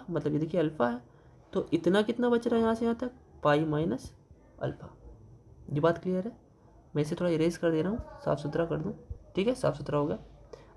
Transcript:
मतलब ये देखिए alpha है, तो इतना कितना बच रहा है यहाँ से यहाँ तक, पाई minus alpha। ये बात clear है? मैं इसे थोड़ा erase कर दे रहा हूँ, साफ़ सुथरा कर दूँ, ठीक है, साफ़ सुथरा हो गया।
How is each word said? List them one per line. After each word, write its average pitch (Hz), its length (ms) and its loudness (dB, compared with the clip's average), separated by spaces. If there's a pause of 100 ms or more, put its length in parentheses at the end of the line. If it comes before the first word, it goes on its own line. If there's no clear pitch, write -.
(100)
मतलब 151 220 0
ये 151 60 0
देखिए 156 220 0
alpha 156 280 2
है, 240 120 -4 (520)
तो 190 200 0
इतना 180 300 4
कितना 240 260 0
बच 240 180 2
रहा 233 100 2
है 226 60 4
यहाँ 226 120 2
से 233 100 -2
यहाँ 233 120 0
तक, 247 140 -6 (320)
पाई 147 240 4
minus 165 460 -2 (500)
alpha। - 280 -6 (840)
ये 147 80 0
बात 170 180 4
clear 185 280 -2
है? 247 100 -10 (580)
मैं 147 80 0
इसे 151 120 -2
थोड़ा 175 160 0
erase 165 260 2
कर 170 140 0
दे 160 120 2
रहा 185 100 0
हूँ, - 280 -8
साफ़ 151 180 0
सुथरा 156 280 -2
कर 156 100 -4
दूँ, 185 180 -6 (420)
ठीक 196 120 2
है, 254 60 0
साफ़ 143 220 0
सुथरा 143 220 -2
हो 147 80 2
गया। 202 120 -4 (580)